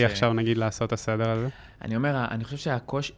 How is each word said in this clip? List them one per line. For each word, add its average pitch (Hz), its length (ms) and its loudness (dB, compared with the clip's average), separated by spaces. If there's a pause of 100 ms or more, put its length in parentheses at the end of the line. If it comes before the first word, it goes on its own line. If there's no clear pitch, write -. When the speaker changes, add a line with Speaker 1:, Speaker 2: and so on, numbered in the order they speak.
(100)
Speaker 1:
עכשיו, 113 220 4
נגיד, 113 240 2
לעשות 110 300 0
את 113 60 -6
הסדר 110 360 0
הזה? 113 180 0 (340)
Speaker 2:
אני 110 140 -4
אומר, 143 200 0
ה-, 123 160 0
אני 113 120 -2
חושב 139 140 -8
שהקוש-, 139 600 -4